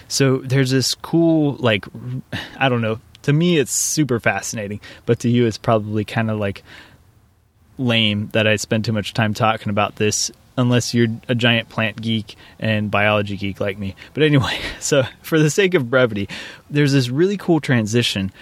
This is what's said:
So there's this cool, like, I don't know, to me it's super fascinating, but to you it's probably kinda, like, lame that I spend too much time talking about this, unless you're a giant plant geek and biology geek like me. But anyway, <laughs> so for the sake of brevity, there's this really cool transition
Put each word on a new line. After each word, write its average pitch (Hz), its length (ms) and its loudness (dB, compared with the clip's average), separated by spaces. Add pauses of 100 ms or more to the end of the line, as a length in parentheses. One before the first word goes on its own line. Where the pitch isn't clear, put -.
So 135 300 2
there's 135 340 0
this 131 240 0
cool, 160 640 2
like, 110 260 0 (720)
I 135 120 2
don't 120 120 0
know, 110 180 -2 (240)
to 143 100 2
me 170 240 4
it's 131 140 2
super 127 480 0
fascinating, 104 600 -4 (260)
but 120 140 2
to 120 100 0
you 120 160 4
it's 110 140 0
probably 107 440 0
kinda, 110 320 -2
like, 101 280 -4 (1120)
lame 110 560 2
that 107 140 2
I 107 100 4
spend 107 280 -2
too 117 60 -2
much 104 220 -4
time 107 200 0
talking 110 360 -2
about 104 260 0
this, - 360 -2 (260)
unless 123 360 2
you're 120 140 4 (220)
a 127 60 0
giant 117 340 0
plant 110 320 -4
geek 113 340 -4 (240)
and 107 320 0
biology 101 460 2
geek 98 220 -6
like 101 180 -4
me. 98 180 -8 (180)
But 143 100 0
anyway, 147 360 2 (100)
<laughs> - 100 -12
so 139 240 0 (180)
for 160 180 0
the 151 100 4
sake 190 240 2
of 131 160 0
brevity, 113 380 2 (420)
there's 147 220 2
this 131 180 2
really 180 280 0
cool 165 220 2
transition 110 720 0 (100)